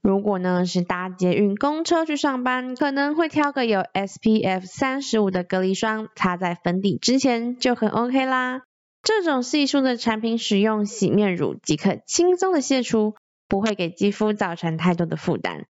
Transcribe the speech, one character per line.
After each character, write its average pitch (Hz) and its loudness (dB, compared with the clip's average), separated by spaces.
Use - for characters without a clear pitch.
如 196 2
果 202 -2
呢， 180 0
是 180 0
搭 180 -4
捷 185 0
运、 202 2
公 302 0
车 330 2
去 302 -2
上 262 0
班， 254 -2
可 285 0
能 285 0
会 320 0
挑 294 0
个 262 -2
有 202 2
S - -6
P 220 4
F 185 0
三 262 -4
十 233 -2
五 196 2
的 180 0
隔 185 -2
离 190 0
霜， 220 -2
擦 180 -2
在 175 -2
粉 180 -2
底 196 0
之 262 0
前 240 0
就 247 0
很 220 0
OK 247 0
啦。 254 -2
这 427 2
种 269 0
系 285 0
数 277 2
的 254 2
产 220 -2
品 226 0
使 208 0
用 214 2
洗 190 0
面 196 4
乳 131 -2
即 151 -2
可 190 0
轻 359 2
松 381 0
的 311 2
卸 254 0
除， 214 0
不 196 0
会 214 0
给 175 -4
肌 202 0
肤 214 0
造 196 -2
成 165 -4
太 170 2
多 170 0
的 160 -4
负 151 -2
担。 85 -8